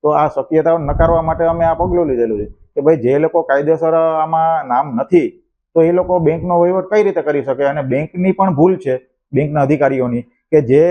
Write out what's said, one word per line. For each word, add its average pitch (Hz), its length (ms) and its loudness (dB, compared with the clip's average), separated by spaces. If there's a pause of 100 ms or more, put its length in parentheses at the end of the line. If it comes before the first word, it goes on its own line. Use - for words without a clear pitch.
તો 147 60 0
આ 151 200 2
શક્યતાઓ 160 500 0
નકારવા 165 440 0
માટે 165 220 -2
અમે 165 200 0
આ 165 100 0
પગલું 175 320 -2
લીધેલું 117 340 -2
છે 104 40 -6
કે - 360 -12
ભાઈ 156 160 2
જે 127 220 2
લોકો 160 240 0
કાયદેસર 160 520 0
આમાં 160 720 0
નામ 127 340 -2
નથી 147 280 2 (460)
તો 165 80 4
એ 165 100 2
લોકો 180 260 0
બેંકનો 170 420 0
વહીવટ 185 340 0
કઈ 214 80 4
રીતે 185 200 -2
કરી 143 200 -2
શકે? 131 220 -2
અને 143 180 -2
બેંકની 156 500 -2
પણ 190 220 0
ભૂલ 175 220 2
છે, 131 200 -4 (360)
બેંકના 147 300 0
અધિકારીઓની, 135 600 0
કે - 380 -2
જે, 135 300 4